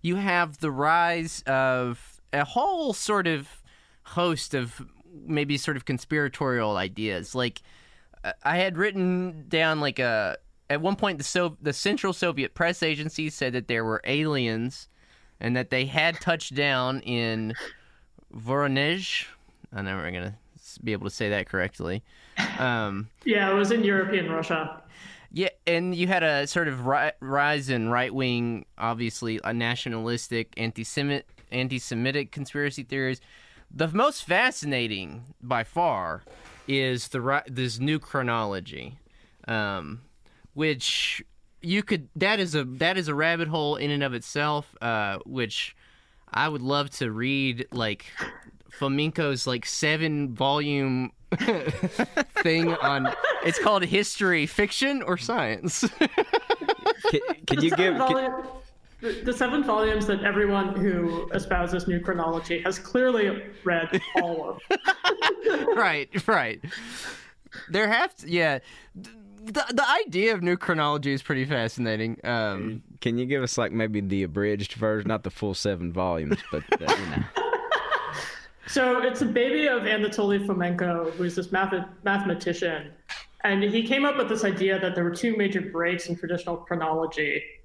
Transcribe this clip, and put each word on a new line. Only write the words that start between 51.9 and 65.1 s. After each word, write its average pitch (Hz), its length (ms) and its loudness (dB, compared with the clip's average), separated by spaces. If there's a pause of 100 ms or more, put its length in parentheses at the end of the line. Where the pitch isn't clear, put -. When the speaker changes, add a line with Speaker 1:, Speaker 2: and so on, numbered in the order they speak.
Speaker 1:
thing 165 340 4
on, 135 380 2 (300)
it's - 160 2
called 208 240 4
History, 185 600 2
Fiction, 262 560 2
or 175 160 0
Science? 156 640 -2 (120)
<laughs> - 60 -16 (1120)
Speaker 3:
Can, 151 80 4 (260)
can - 120 2
Speaker 2:
The 294 60 4
Speaker 3:
you - 60 6
Speaker 2:
seven 175 80 4
Speaker 3:
give, 185 200 4
can 262 100 4
Speaker 2:
volu-, 262 380 0 (560)
the, 226 100 -4 (140)
the 247 80 0
seven 269 300 2
volumes 214 440 2
that 196 160 0
everyone 196 520 4
who 175 580 0
espouses 180 540 0
new 175 120 2
chronology 170 600 -2
has 185 180 -2
clearly 240 640 2 (200)
read 170 380 2 (200)
all 160 280 -2
of. 196 160 -10
<laughs> 381 1120 2